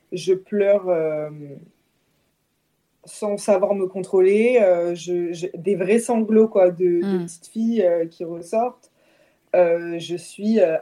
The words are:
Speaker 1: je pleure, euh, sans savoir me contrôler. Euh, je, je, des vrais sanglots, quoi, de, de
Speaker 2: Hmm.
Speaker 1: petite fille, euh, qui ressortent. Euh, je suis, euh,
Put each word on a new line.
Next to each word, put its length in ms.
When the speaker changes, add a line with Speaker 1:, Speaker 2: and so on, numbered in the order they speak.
Speaker 1:
je 200
pleure, 560
euh, 400
sans 320
savoir 380
me 120
contrôler. 760
Euh, 320
je, 380
je, 220
des 220
vrais 220
sanglots, 500
quoi, 220
de, 320
de 20
Speaker 2:
Hmm. 60
Speaker 1:
petite 240
fille, 340
euh, 240
qui 180
ressortent. 680
Euh, 420
je 180
suis, 440
euh, 220